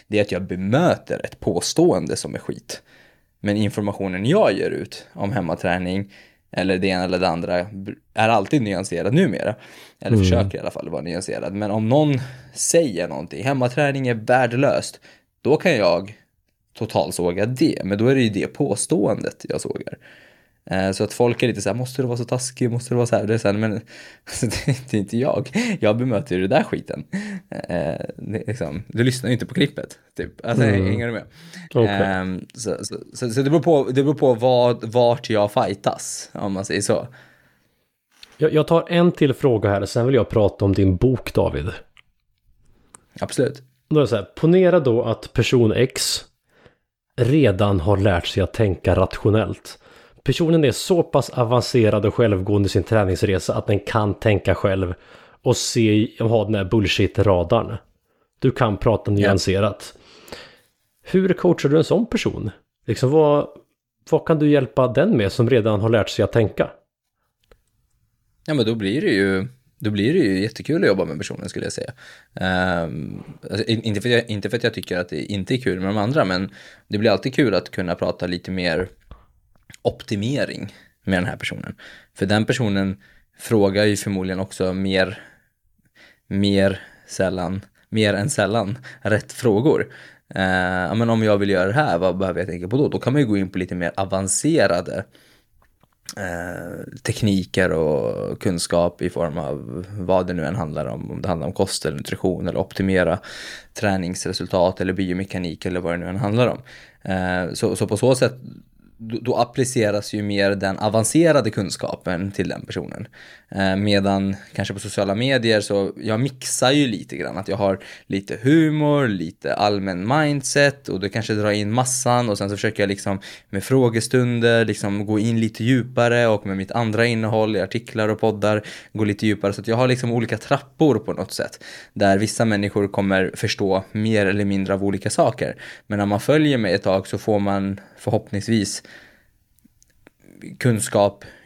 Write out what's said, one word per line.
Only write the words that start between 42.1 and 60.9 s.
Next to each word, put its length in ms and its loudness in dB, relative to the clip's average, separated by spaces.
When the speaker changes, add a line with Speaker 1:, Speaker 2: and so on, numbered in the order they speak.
Speaker 1:
Absolut. 420 -2
Speaker 2:
Då 80 2
är 40 6
det 60 4
så 80 0
här, 80 0
ponera 560 4
då 240 2
att 300 -4
person 380 4
X 540 -2
redan 640 4
har 180 2
lärt 300 2
sig 160 0
att 100 -4
tänka 420 2
rationellt. 840 0
Personen 400 2
är 80 4
så 320 2
pass 260 0
avancerad 760 2
och 100 0
självgående 500 2
i 40 2
sin 140 2
träningsresa 720 0
att 120 -4
den 120 2
kan 340 0
tänka 420 2
själv 380 0
och 140 2
se 500 2
och 100 2
ha 160 4
den 100 0
här 100 0
bullshit-radarn. 1120 2
Du 120 2
kan 260 0
prata 340 0
Speaker 1:
Ja. 60 2
Speaker 2:
nyanserat. 760 2